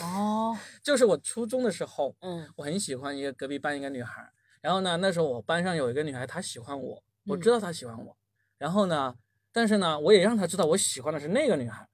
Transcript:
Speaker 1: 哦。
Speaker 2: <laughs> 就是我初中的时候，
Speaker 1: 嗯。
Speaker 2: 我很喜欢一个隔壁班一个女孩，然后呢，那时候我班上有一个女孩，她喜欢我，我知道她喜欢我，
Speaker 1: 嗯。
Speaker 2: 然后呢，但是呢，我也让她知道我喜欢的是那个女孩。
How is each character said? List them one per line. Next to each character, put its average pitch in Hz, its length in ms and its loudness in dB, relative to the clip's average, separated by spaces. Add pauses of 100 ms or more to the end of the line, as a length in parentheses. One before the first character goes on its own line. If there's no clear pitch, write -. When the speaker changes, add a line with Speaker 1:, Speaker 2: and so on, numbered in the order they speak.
Speaker 1:
哦。 214 480 -2 (140)
Speaker 2:
<laughs> - 160 -20
就 285 140 4
是 247 80 8
我 185 120 6
初 226 300 -6
中 254 160 0
的 220 80 2
时 165 140 -6
候， 139 340 -4
Speaker 1:
嗯。 175 260 -10 (120)
Speaker 2:
我 147 80 -12
很 151 120 -2
喜 175 160 -4
欢 139 240 -6
一 135 60 -6
个 139 80 -4
隔 135 160 -10
壁 143 100 -6
班 143 200 -4
一 - 40 -8
个 139 80 -6
女 131 140 -8
孩， 117 260 -14 (300)
然 156 140 -2
后 190 80 0
呢， 180 160 -2
那 190 120 0
时 170 120 0
候 156 80 2
我 120 120 -4
班 170 220 0
上 185 100 0
有 139 160 0
一 120 40 -2
个 147 100 -2
女 151 80 -6
孩， 131 160 -8
她 165 140 -8
喜 - 180 -12
欢 127 180 -10
我， 127 240 -10 (260)
我 202 100 -2
知 175 120 4
道 240 80 6
她 190 140 -4
喜 160 140 -10
欢 117 120 -12
我， 120 140 -16
Speaker 1:
嗯。 - 80 -20 (380)
Speaker 2:
然 143 120 -4
后 196 180 4
呢， 139 280 0 (380)
但 233 120 2
是 214 120 4
呢， 165 200 2
我 151 140 4
也 208 80 10
让 214 160 4
她 196 100 2
知 170 120 -4
道 185 80 4
我 180 100 4
喜 - 240 0
欢 147 140 -2
的 160 40 -4
是 147 120 -6
那 277 180 2
个 202 80 4
女 123 140 -2
孩。 - 240 -14